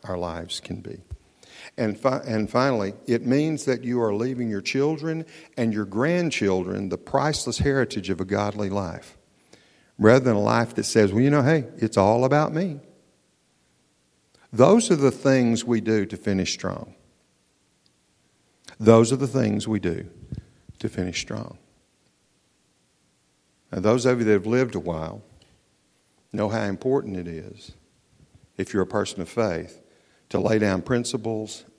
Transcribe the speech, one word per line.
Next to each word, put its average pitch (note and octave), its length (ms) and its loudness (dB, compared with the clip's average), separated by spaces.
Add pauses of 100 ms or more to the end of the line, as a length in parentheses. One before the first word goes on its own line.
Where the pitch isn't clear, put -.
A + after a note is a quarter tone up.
our F#2 140 -8
lives F2 420 -8
can - 220 -12
be? - 200 -14 (760)
And A2 180 -2
fi-, C3 300 0
and G#2+ 240 -2
finally, A#2+ 460 0 (100)
it A#2 180 0
means C#3+ 420 0
that B2 180 -2
you A#2+ 180 -2
are G#2 140 0
leaving A#2+ 340 -4
your G2+ 120 -4
children D#3+ 640 -2 (280)
and A#2 160 0
your G#2 140 -2
grandchildren G2 1040 -2
the F#2+ 80 -4
priceless C#3 600 -2
heritage B2 500 0
of F2+ 100 -4
a F#2 60 -4
godly G2+ 460 -2
life, G2 440 -8 (840)
rather B2 260 8
than A#2 100 2
a G#2 60 2
life A#2 320 0
that - 120 -2
says, G#2 280 4
"Well, A2+ 80 2
you C#3 80 4
know, C#3+ 140 4
hey, D3 220 2 (120)
it's A2 200 0
all A2 280 4
about D3+ 260 2
me." D#3 280 -4 (1700)
Those F3 380 6
are F3+ 60 6
the C#3 160 4
things A#2+ 520 2
we A#2 180 0
do G#2+ 260 2
to F#2+ 100 -10
finish F#2+ 340 -2
strong. - 440 -8 (1800)
Those A2+ 340 6
are C3 40 0
the C3+ 100 -2
things A2+ 400 -2
we G#2+ 120 -2
do F2 300 -4 (720)
to - 100 -6
finish - 320 -6
strong. - 380 -12 (2000)
Now, G2 80 -6
those A#2 260 2
of B2+ 140 2
you A2+ 60 0
that G#2+ 80 4
have F#2+ 120 2
lived A#2+ 300 0
a F#2 40 -2
while E2 440 -8 (1080)
know G#2 160 -2
how A2 140 -4
important G#2 560 -4
it E2+ 100 -10
is, E2 440 -14 (840)
if F#2+ 160 -8
you're G2 120 0
a - 40 -2
person G2+ 320 -4
of E2+ 80 -8
faith, F2+ 540 -4 (480)
to F#2+ 100 -2
lay G#2+ 200 2
down F#2+ 240 0
principles A2+ 800 -6 (140)